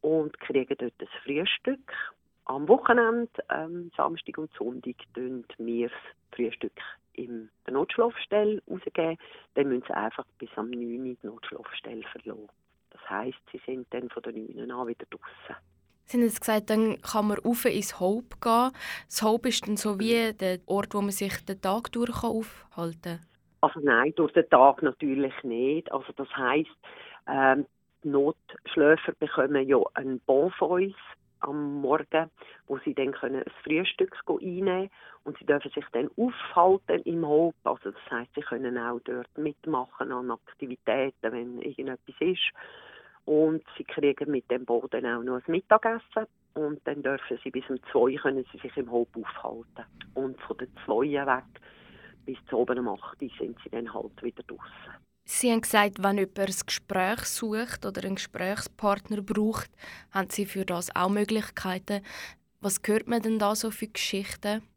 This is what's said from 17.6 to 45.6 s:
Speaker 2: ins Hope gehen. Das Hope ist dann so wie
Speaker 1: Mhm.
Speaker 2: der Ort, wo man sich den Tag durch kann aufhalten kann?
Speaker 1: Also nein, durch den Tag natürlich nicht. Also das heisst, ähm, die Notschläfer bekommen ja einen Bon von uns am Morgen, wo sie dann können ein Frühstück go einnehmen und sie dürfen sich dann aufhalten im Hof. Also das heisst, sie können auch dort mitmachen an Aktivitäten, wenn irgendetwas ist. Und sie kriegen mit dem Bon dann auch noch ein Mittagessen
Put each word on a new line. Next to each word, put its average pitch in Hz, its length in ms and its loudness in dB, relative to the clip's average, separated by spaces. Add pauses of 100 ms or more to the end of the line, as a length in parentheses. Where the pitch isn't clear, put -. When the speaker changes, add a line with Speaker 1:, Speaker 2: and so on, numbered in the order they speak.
Speaker 2:
ins - 340 -2
Hope 208 400 0
gehen. 240 320 4 (360)
Das - 140 -4
Hope 220 280 2
ist - 180 -2
dann 208 80 0
so 208 240 -2
wie 226 320 2
Speaker 1:
Mhm. 214 60 -12
Speaker 2:
der 185 260 0
Ort, 202 300 0
wo 202 80 2
man 202 80 0
sich 196 340 -4
den 190 160 -6
Tag 208 320 -2
durch 233 300 -2
kann 233 80 0
aufhalten 170 720 -6
kann? 170 180 -8 (400)
Speaker 1:
Also 156 200 2
nein, 139 360 4
durch 156 160 4
den 165 160 6
Tag 135 340 10
natürlich 135 600 0
nicht. 131 500 0
Also 131 240 -6
das - 180 -8
heisst, 135 360 2 (560)
ähm, 135 400 6 (360)
die 156 60 -4
Notschläfer 147 1120 4
bekommen 139 500 2
ja 135 80 8 (160)
einen 131 280 -4
Bon 143 320 4
von 180 300 2
uns 196 140 -2 (440)
am 143 420 -4
Morgen, 151 480 2 (380)
wo 139 100 -4
sie 143 160 -4
dann 135 180 0
können 131 300 -4
ein - 100 -10 (100)
Frühstück 185 640 0
go - 140 0
einnehmen 185 500 -2 (360)
und 147 120 -10
sie - 80 -20
dürfen 143 280 2
sich 147 200 -6
dann 123 240 0
aufhalten 190 880 4
im 165 240 0
Hof. 156 280 6 (100)
Also - 260 -2
das - 200 -14
heisst, 120 240 -6
sie - 60 -4
können 123 380 -4
auch 120 260 -4
dort 120 320 -8
mitmachen 151 760 -4
an 127 200 -4
Aktivitäten, 123 1040 -4
wenn 120 280 -8
irgendetwas 135 600 -10
ist. 180 300 0 (760)
Und 156 380 4 (140)
sie - 80 -10
kriegen 147 460 0
mit 131 200 -2
dem 127 140 0
Bon 117 240 2
dann 123 160 -2
auch 120 180 -2
noch 127 140 -2
ein 127 120 -6
Mittagessen 220 800 2 (280)